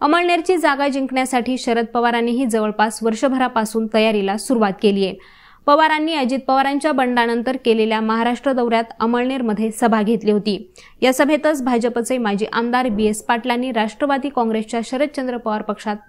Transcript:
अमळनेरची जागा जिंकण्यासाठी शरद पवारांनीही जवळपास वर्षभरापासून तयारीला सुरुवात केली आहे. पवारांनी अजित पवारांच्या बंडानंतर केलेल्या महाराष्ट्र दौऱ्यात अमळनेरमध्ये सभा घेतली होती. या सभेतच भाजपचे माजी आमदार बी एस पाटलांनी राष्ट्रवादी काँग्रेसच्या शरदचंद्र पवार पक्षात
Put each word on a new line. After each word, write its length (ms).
अमळनेरची 560
जागा 300
जिंकण्यासाठी 680
शरद 280
पवारांनीही 600
जवळपास 580
वर्षभरापासून 920
तयारीला 440
सुरुवात 440
केली 240
आहे. 100
पवारांनी 460
अजित 260
पवारांच्या 520
बंडानंतर 760
केलेल्या 360
महाराष्ट्र 500
दौऱ्यात 320
अमळनेरमध्ये 720
सभा 300
घेतली 300
होती. 400
या 120
सभेतच 500
भाजपचे 540
माजी 360
आमदार 360
बी 160
एस 180
पाटलांनी 480
राष्ट्रवादी 580
काँग्रेसच्या 540
शरदचंद्र 540
पवार 240
पक्षात 340